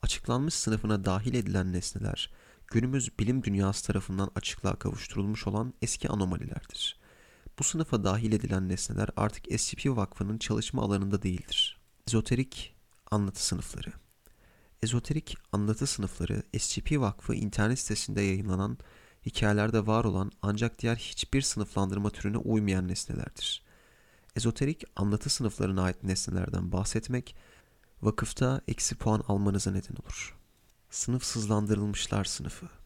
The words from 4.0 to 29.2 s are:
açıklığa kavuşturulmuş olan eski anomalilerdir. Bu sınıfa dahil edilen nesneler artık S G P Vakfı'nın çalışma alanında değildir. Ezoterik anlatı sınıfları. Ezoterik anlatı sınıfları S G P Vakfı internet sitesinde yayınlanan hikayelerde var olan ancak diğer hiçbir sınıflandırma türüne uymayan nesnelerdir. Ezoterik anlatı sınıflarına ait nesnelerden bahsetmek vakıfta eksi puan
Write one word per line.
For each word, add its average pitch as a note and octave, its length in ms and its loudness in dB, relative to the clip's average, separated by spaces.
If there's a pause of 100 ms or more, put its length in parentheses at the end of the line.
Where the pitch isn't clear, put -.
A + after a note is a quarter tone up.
açıklığa - 400 -2
kavuşturulmuş - 720 -2
olan G#2+ 340 -2
eski - 280 -2
anomalilerdir. - 880 -2 (600)
Bu C3+ 40 -2
sınıfa C#3 400 0
dahil G#2+ 300 2
edilen F#2+ 360 2
nesneler F#2+ 460 0
artık - 460 0
S - 140 -2
G - 80 -10
P C3+ 120 2
Vakfı'nın G#2 420 -2
çalışma A2 440 -2
alanında G2 400 2
değildir. - 580 0 (280)
Ezoterik - 680 0 (360)
anlatı G2+ 340 0
sınıfları. - 460 -4 (920)
Ezoterik A#2+ 560 0 (140)
anlatı G#2+ 360 2
sınıfları G2 560 -2 (160)
S - 220 -2
G - 60 -2
P D3 120 4
Vakfı A#2 360 0
internet G#2+ 440 2
sitesinde G#2 420 -2
yayınlanan G2 560 0 (480)
hikayelerde G#2+ 640 4
var A2 160 4
olan F#2+ 280 2 (100)
ancak G#2 380 0
diğer A#2 160 2
hiçbir - 460 -2
sınıflandırma G2+ 680 0
türüne G2+ 280 -2
uymayan G2+ 500 2
nesnelerdir. - 760 -4 (720)
Ezoterik A#2+ 480 -2 (120)
anlatı G#2 340 0
sınıflarına G2 540 0
ait F#2 200 0
nesnelerden F2+ 680 0
bahsetmek A2 640 -2 (640)
vakıfta B2+ 680 2
eksi - 280 -2
puan G#2+ 320 2